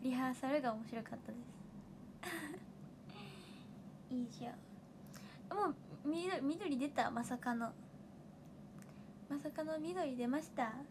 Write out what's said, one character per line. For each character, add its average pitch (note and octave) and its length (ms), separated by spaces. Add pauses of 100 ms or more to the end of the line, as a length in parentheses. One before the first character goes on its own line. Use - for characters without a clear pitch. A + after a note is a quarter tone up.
リ B3+ 100
ハ B3+ 200
ー B3+ 40
サ C4 140
ル D4 100
が B3 140
面 A3 140
白 A3+ 160
か - 120
っ - 40
た - 120
で A#3+ 60 (2750)
す。 - 0
<laughs> - 0
い B3+ 140
い A#3 80
じ A#3+ 160
ゃ B3 40
ん。 - 40 (1000)
も F#4+ 200 (300)
う、 - 20
み E4+ 200
ど-、 F#4 140
緑 C#4+ 380
出 C#4+ 100
た？ B3+ 220
ま A#3 120
さ B3 140
か B3 160
の。 A#3 180 (1600)
ま C#4+ 80
さ D4 140
か D#4 120
の D#4 140
緑 D#4 380
出 A#3+ 100
ま C4+ 160
し - 100
た？ A3+ 220 (180)